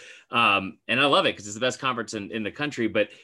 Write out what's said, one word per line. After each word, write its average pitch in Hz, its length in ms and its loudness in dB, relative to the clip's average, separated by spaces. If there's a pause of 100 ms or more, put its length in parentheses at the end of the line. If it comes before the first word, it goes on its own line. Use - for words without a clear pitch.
(300)
Um, 101 480 2 (120)
and 117 100 2
I 143 60 4
love 156 200 4
it 101 120 0
'cause 101 100 -16
it's 104 80 -12
the 110 60 -10
best 127 180 0
conference 117 360 -4
in, 101 160 -8
in 110 120 -4
the 98 80 -6
country, 131 380 -2
but 104 180 2 (160)